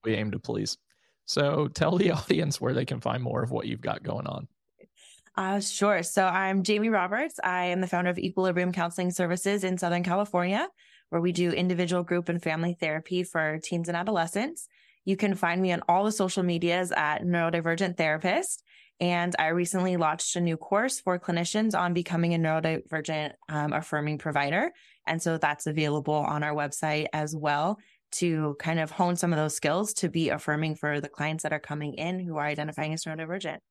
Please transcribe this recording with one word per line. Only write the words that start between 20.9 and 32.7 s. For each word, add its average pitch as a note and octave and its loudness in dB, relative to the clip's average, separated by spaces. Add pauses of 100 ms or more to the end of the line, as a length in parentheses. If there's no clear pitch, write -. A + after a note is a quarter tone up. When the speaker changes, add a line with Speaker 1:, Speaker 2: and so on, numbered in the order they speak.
Speaker 2:
for F3+ 0
clinicians F3+ 0
on F3 2
becoming E3+ 2
a E3+ 2
neurodivergent, D#3+ 0 (160)
um, D3+ -2
affirming D3+ -2
provider. D3+ 0 (360)
And E3 -2
so E3 0
that's D3+ 0
available D3+ 0
on D3+ 0
our D3+ -2
website D3+ -2
as D3+ -2
well D3+ 0 (340)
to D#3 0
kind E3 0
of D#3 0
hone F3+ 2
some E3+ 2
of D#3 2
those D3+ 0
skills F3+ 0
to - 0
be D#3+ 0
affirming D3+ -2
for D3 -2
the C#3+ -8
clients D#3 -4
that D#3 -2
are D3+ -2
coming D3 -6
in F3+ -4
who F3 -6
are D3 -2
identifying D3+ -4